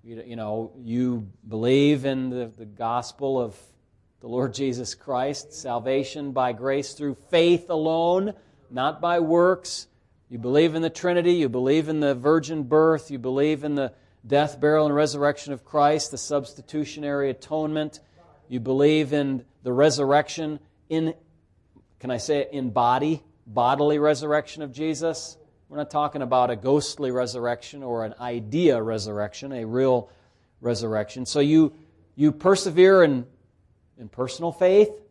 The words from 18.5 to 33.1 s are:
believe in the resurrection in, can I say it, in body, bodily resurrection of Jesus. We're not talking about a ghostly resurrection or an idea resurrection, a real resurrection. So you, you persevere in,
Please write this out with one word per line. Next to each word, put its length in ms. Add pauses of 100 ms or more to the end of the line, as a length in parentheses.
believe 540
in 320 (180)
the 80
resurrection 880 (300)
in, 240 (840)
can 100
I 80
say 220
it, 120
in 200
body, 520 (220)
bodily 540
resurrection 640
of 80
Jesus. 680 (320)
We're 80
not 140
talking 320
about 260
a 60
ghostly 560
resurrection 720
or 200
an 160
idea 640
resurrection, 680
a 140
real 440 (500)
resurrection. 680
So 120
you, 340 (420)
you 160
persevere 720
in, 240 (720)